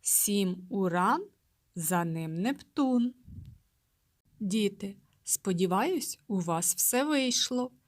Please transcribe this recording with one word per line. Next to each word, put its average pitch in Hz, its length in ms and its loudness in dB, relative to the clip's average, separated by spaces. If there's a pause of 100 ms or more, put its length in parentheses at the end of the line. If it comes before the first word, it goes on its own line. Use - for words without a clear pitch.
Сім — 190 680 0
Уран, 196 560 2 (480)
за 175 300 0
ним 165 380 -4
Нептун. 247 720 0 (1300)
Діти, 202 560 -2 (280)
сподіваюсь, 190 1000 0
у 196 140 -2
вас 170 340 0
все - 300 2
вийшло. 254 680 0 (160)